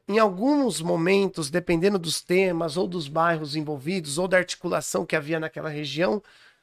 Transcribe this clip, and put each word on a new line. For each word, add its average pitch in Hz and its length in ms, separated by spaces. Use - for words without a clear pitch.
em 202 100
alguns 220 640
momentos, 175 720
dependendo 175 480
dos 165 220
temas, 175 560
ou 202 100
dos 175 200
bairros 156 480
envolvidos, 151 640
ou 180 100
da 185 100
articulação 175 680
que - 100
havia 156 240
naquela 156 300
região, 151 540